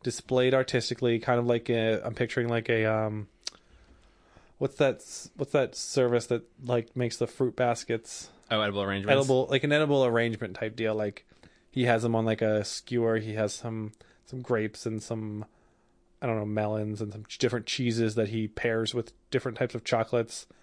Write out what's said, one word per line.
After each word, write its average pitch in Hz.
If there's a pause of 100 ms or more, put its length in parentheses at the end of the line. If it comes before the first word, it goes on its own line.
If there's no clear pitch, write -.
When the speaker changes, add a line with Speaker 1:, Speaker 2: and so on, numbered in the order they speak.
Speaker 1:
displayed 127
artistically, 123
kind 120
of 120
like 120
a, 113
I'm 117
picturing, 120
like, 117
a, 110
um, 107 (1300)
what's 139
that 135
s-, -
what's -
that 135
service 120
that, 120 (200)
like, 120
makes 123
the 120
fruit 127
baskets? - (200)
Speaker 2:
Oh, 110
edible 101
arrangements? 98
Speaker 1:
Edible, 131
like, 135
an 147
edible 143
arrangement 117
type 113
deal. 110
Like, 107 (440)
he 127
has 117
them 117
on, 110
like, 110
a 107
skewer. 117
He 107
has 107
some, 110 (320)
some 131
grapes 110
and 110
some, 107 (800)
I 139
don't 113
know, 107
melons 107
and 104
some 107
ch-, -
different 120
cheeses 113
that 110
he 110
pairs 113
with 120 (180)
different 123
types 123
of 117
chocolates 113 (160)